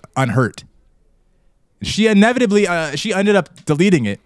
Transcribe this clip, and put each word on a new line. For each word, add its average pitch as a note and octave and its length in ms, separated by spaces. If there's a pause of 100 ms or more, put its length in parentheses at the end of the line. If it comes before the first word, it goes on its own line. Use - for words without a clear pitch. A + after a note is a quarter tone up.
(160)
unhurt. B2 480 (1160)
She - 260
inevitably, G#3 600
uh, D#3+ 280
she G#3 180
ended G3+ 220
up - 300
deleting D#3 400
it. G2+ 200